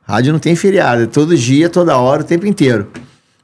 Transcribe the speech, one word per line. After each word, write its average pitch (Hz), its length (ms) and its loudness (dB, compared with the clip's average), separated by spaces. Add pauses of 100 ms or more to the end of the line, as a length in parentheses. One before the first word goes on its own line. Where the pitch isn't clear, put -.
Rádio 120 240 0
não 160 80 0
tem 160 160 0
feriado, 151 460 0
é 113 60 0
todo 151 280 0
dia, 135 320 2
toda 170 300 0
hora, 135 240 0
o - 20 -6
tempo 170 220 -4
inteiro." 123 420 0 (560)